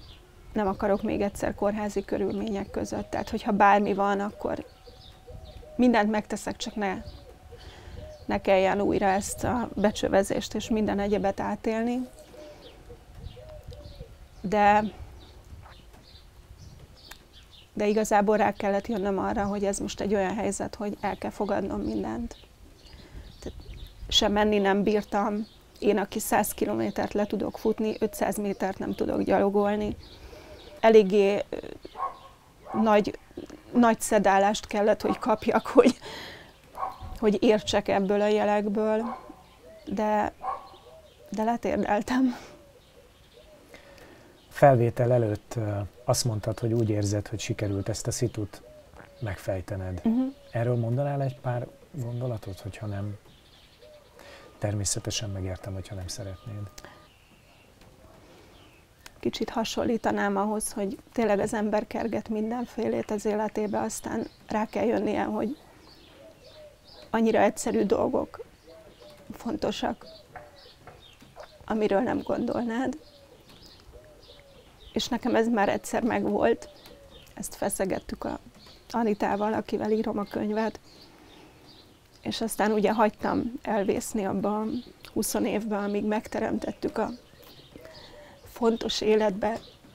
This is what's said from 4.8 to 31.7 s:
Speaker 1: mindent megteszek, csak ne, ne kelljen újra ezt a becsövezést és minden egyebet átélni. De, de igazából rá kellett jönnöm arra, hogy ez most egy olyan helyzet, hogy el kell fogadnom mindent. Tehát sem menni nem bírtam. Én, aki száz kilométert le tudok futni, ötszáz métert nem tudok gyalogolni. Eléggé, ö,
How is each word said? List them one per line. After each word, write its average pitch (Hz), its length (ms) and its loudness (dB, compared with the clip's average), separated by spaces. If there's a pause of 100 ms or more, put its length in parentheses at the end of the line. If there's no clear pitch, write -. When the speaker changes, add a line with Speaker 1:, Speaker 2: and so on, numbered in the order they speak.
Speaker 1:
mindent 233 360 4
megteszek, 214 460 -4
csak - 180 -10
ne, 202 260 -4 (1300)
ne 208 140 -2
kelljen 190 400 4
újra 202 240 2
ezt 190 380 0
a 240 320 -2
becsövezést 202 800 2
és 220 140 -6
minden 208 300 2
egyebet 196 400 0
átélni. 226 680 -2 (2250)
De, 208 420 4 (3000)
de 208 140 0
igazából 214 500 4
rá 202 160 4
kellett 202 340 0
jönnöm 196 320 -2
arra, 202 260 -2
hogy 202 180 -2
ez 196 160 0
most - 220 -6
egy 208 140 0
olyan 190 200 0
helyzet, 196 400 -4
hogy 208 260 -6
el 190 160 -4
kell 202 120 -6
fogadnom 202 520 -2
mindent. 220 540 -4 (1040)
Tehát - 180 -12 (500)
sem 208 240 4
menni 214 260 4
nem 196 260 4
bírtam. 208 640 0 (320)
Én, 208 180 4
aki 202 220 -2
száz 214 340 0
kilométert 208 600 -2
le 208 120 0
tudok - 320 -4
futni, 220 420 0
ötszáz 208 380 -2
métert 202 420 -4
nem 202 160 -4
tudok - 260 -2
gyalogolni. 202 760 2 (840)
Eléggé, 202 720 8
ö, - 80 -6 (1160)